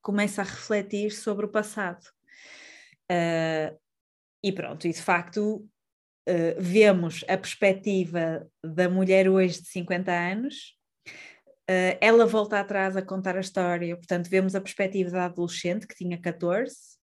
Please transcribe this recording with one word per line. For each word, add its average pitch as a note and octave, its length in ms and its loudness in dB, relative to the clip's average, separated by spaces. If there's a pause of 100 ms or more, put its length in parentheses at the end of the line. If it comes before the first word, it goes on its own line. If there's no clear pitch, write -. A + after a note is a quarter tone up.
começa G3+ 400 -2
a F#3+ 40 -2
refletir G#3 640 -4
sobre G#3 340 -4
o G#3 40 -10
passado. G#3 560 -4 (1040)
Ah, E3 640 0 (720)
e G3 80 2
pronto, D#3+ 360 -6
e E3 60 0
de - 80 -10
facto, G#3 680 -2 (600)
eh, E3 320 0
vemos F#3 680 4
a F#3 100 0
perspectiva F#3 1080 0 (160)
da E3 260 0
mulher F#3+ 400 4
hoje F#3 320 2
de - 60 -20
cinquenta F3+ 460 -4
anos. G3 640 -6 (880)
Eh, F#3 340 2
ela A3+ 240 8
volta G#3+ 340 0
atrás G3 380 -2
a F#3 40 0
contar F#3+ 360 -4
a F#3+ 40 -4
história, F3 560 -2
portanto F3 320 -4
vemos F#3+ 260 2
a F#3+ 60 0
perspectiva F#3+ 500 -2
da F3+ 140 -2
adolescente F3 640 -4
que - 80 -20
tinha F3 260 -6
catorze. F3 760 -4 (100)